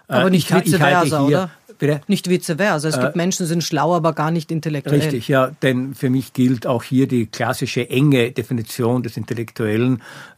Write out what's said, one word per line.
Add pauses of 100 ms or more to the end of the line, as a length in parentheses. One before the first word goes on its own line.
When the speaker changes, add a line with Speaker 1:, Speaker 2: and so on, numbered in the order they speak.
Speaker 1:
Äh,
Speaker 2:
Aber
nicht
Speaker 1:
ich
ha-,
Speaker 2:
vice
Speaker 1:
ich
halte
Speaker 2:
versa,
Speaker 1:
hier
Speaker 2:
oder? (280)
Speaker 1:
Bitte?
Speaker 2:
Nicht
vice
versa.
Es
Speaker 1:
Äh,
Speaker 2:
gibt
Menschen,
sind
schlau,
aber
gar
nicht
intellektuell.
Speaker 1:
Richtig,
ja. (100)
Denn
für
mich
gilt
auch
hier
die
klassische
enge
Definition
des
Intellektuellen. (380)